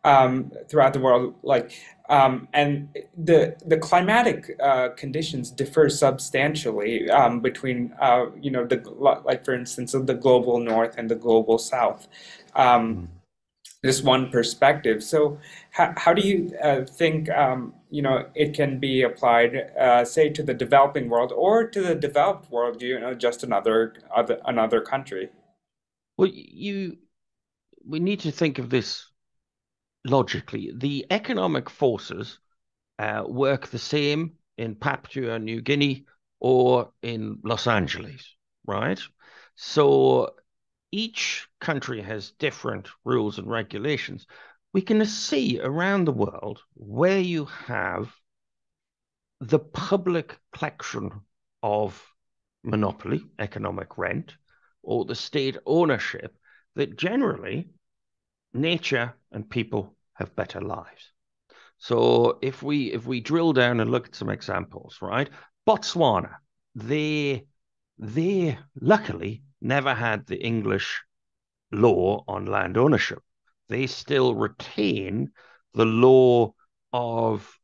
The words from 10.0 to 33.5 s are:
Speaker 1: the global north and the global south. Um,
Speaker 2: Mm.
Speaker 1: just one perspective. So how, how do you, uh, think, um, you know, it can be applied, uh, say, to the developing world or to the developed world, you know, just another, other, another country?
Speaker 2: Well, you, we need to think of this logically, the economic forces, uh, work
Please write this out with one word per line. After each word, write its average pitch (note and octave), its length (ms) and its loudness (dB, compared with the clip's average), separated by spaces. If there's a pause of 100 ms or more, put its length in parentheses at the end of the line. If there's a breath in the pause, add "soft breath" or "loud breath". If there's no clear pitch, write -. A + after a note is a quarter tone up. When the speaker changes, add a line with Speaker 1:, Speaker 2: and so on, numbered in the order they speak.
Speaker 1:
the C3+ 60 0
global B2 460 4
north A2+ 380 0
and A2+ 120 -8
the A2+ 60 0
global A2+ 420 4
south. A2+ 500 -2 (480 loud breath)
Um, A#2+ 400 4
Speaker 2:
Mm. F2 120 -12 (760)
Speaker 1:
just C3 200 2
one C3 280 4
perspective. A#2 720 2
So D3+ 340 0 (340 loud breath)
how, E3+ 260 2
how E3+ 160 4
do G3 120 2
you, F#3+ 260 0 (120)
uh, C3+ 220 2
think, D#3+ 440 -2
um, B2+ 440 0 (160)
you D3 120 -6
know, C3+ 240 0 (100)
it D3 180 0
can C#3 260 -2
be C3 240 2
applied, A#2+ 520 4 (240)
uh, B2 260 6
say, D3+ 240 2
to - 140 -6
the B2+ 100 -2
developing C3+ 560 4
world A#2 260 0
or G#3+ 320 4
to G#3+ 140 -4
the F3 140 0
developed D3 540 0
world, A#2+ 320 -2
you B2 180 -4
know, A#2+ 140 -6
just A#2+ 300 -2
another, A2+ 520 2 (200)
other, A#2 300 2
another A2+ 360 2
country? G2+ 480 -6 (880)
Speaker 2:
Well, F#3+ 160 4
you, G3 640 -10 (880)
we D#3 140 -6
need F#3+ 220 0
to D#3 100 -4
think D3 280 -2
of B2 100 -8
this - 420 -4 (1000)
logically, - 680 -2
the C#3 340 -6
economic F#3 600 -2
forces, A2+ 680 -4 (600)
uh, G#2+ 280 -4
work C3+ 400 -2